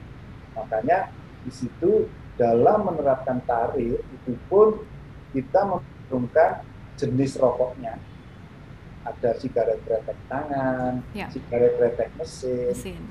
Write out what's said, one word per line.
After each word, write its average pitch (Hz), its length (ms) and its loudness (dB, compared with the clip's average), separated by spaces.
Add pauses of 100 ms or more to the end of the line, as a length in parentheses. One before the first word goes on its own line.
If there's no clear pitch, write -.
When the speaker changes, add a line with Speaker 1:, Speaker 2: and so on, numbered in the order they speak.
(600)
Speaker 1:
Makanya 123 360 2 (440)
di 127 80 -10
situ 170 560 2 (320)
dalam 123 480 6
menerapkan 139 640 0
tarif 117 480 0
itu - 360 -8 (120)
pun 220 400 6 (480)
kita 135 360 2
menghitungkan 156 960 0 (320)
jenis 135 400 0
rokoknya. 123 600 0 (1080)
Ada 120 320 0
sigaret 113 480 0
kretek 110 400 -2
tangan, 131 880 -2
Speaker 2:
Ya. 104 160 -6
Speaker 1:
sigaret 120 480 2
kretek 120 400 2
mesin, 123 560 -4
Speaker 2:
Mesin. - 380 -10